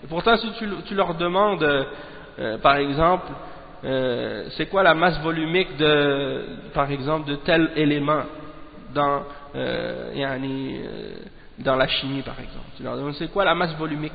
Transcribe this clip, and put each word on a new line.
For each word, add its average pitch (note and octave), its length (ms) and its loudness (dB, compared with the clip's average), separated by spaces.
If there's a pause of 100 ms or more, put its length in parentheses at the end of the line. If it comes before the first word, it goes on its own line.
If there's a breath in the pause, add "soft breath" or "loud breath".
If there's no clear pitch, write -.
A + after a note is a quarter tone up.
Et - 40 -14
pourtant, F3 280 4
si A3 240 -2
tu, A3 80 -4 (200)
tu - 60 -6
leur F3+ 220 2
demandes, F3 480 2
euh, C#3+ 220 4 (520 loud breath)
euh, A2 200 -4
par C#3+ 180 6
exemple, D3 560 2 (540 loud breath)
euh, B2 640 -2 (100)
c'est D#3 80 -2
quoi F#3+ 180 2
la E3+ 100 8
masse D#3+ 280 4
volumique D#3+ 560 0
de, C#3+ 680 4 (280)
par C#3+ 180 2
exemple, D3 380 -2
de C#3+ 80 0
tel E3 400 4
élément D3 460 4 (680)
dans, C#3+ 300 2 (320 loud breath)
euh, A#2+ 600 -4
yani, C3+ 680 -4
euh, - 300 -10 (460 loud breath)
dans C3 180 2
la C3 100 4
chimie, C3+ 360 -2
par B2 180 -10
exemple. B2 240 -12 (100)
Tu - 80 -14
leur A#2+ 140 -6
demandes, C#3+ 160 -6
c'est D#3+ 180 -8
quoi G3 140 2
la D#3+ 100 6
masse F3 200 0
volumique D3+ 400 -4